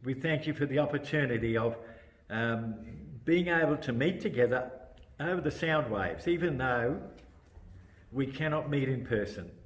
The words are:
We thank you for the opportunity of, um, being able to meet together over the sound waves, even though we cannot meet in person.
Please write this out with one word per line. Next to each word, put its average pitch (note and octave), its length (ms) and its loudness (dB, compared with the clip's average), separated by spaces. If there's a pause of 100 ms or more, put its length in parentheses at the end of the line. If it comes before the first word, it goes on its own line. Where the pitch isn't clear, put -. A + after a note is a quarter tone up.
We C3 120 -2
thank D#3 320 -2
you D3+ 80 0
for C#3+ 100 0
the C#3 140 0
opportunity C#3 760 0
of, A2+ 220 2 (540)
um, A2+ 460 -2 (500)
being F3 220 4
able D#3+ 280 4
to - 160 -2
meet D3+ 300 2
together B2+ 500 2 (480)
over E3+ 220 0
the D3 80 0
sound D#3 400 0
waves, F2+ 360 -2
even E3+ 300 2
though B2+ 420 2 (1120)
we C3+ 140 0
cannot D3+ 460 -2
meet C3+ 180 2
in C3 160 0
person. G2+ 460 -2 (160)